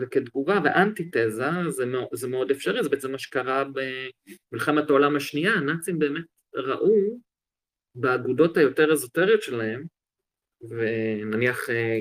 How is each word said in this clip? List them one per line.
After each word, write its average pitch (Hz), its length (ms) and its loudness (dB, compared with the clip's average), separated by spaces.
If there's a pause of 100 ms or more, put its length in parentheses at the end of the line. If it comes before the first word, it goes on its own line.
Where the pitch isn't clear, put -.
וכתגובה 139 640 -2
ואנטיתזה, 139 840 0 (180)
זה 127 180 -4
מאו-, 127 260 -4
זה 127 160 -6
מאוד 127 220 -2
אפשרי, 190 320 -2
זה 151 60 -2
בעצם 135 240 -2
מה 135 60 -6
שקרה 131 460 -2 (880)
במלחמת 151 380 0
העולם 143 260 6
השנייה, 147 360 -2
הנאצים 165 460 -2
באמת 151 260 0 (300)
ראו 196 640 2 (760)
באגודות 127 640 2
היותר 151 360 4
אזוטריות 175 500 2
שלהם, 117 420 -4 (840)
ונניח, 113 1040 -2
אה, 113 300 0